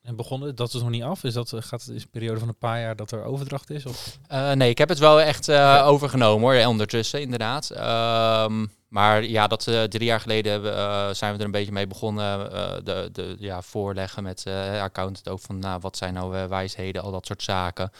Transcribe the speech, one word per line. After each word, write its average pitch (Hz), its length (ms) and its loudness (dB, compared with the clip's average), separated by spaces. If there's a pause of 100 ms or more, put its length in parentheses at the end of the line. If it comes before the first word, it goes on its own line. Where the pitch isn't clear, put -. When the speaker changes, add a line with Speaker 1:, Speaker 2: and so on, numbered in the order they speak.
Speaker 1:
En 117 140 -10
begonnen, 135 400 -8
dat 120 180 -4
is 123 80 -4
nog 120 80 -2
niet 117 140 -4
af? 165 200 -6
Is 120 100 -2
dat, 120 200 -6
eh, 113 80 -8
gaat, - 260 -12
is 113 160 -10
een - 60 -20
periode 113 300 -6
van 113 80 -4
een 110 100 -8
paar 117 220 -2
jaar 113 160 -6
dat 107 160 -12
er 107 120 -8
overdracht 135 460 -8
is? 147 160 -10
Of? - 320 -12 (100)
Speaker 2:
Eh, 139 240 -2
nee, 131 180 6
ik 120 80 2
heb 151 120 6
het 156 100 0
wel 151 220 10
echt, 151 280 0
eh, 147 60 6 (220)
Speaker 1:
Oké. 139 120 8
Speaker 2:
overgenomen 127 720 4
hoor, 117 80 8
ondertussen 113 540 0
inderdaad. 123 480 -6
Ehm, 113 960 2 (220)
maar 107 360 4
ja, 107 240 2
dat, 110 200 -2
eh, 113 160 2
drie 110 220 -2
jaar 113 140 2
geleden 110 320 -2
hebben, 104 260 -2
eh, 101 360 -2
zijn 104 200 -4
we 104 60 -6
er 104 60 -4
een 104 60 -4
beetje 104 200 -4
mee 101 160 -4
begonnen. 101 680 -6
Eh, 92 200 -6 (100)
de, 90 280 -6
de, 92 280 -10
ja, 95 220 -8
voorleggen 98 600 -8
met, 92 220 -10
eh, 98 360 -6
accountant 95 480 -8
ook 95 100 -8
van, 98 200 -10
nou, 92 200 -6
wat 95 180 -10
zijn 92 160 -6
nou, 92 240 -6
eh, 95 80 -6
wijsheden, 95 560 -6
al 98 100 -8
dat 95 140 -8
soort - 180 -10
zaken. 92 560 -4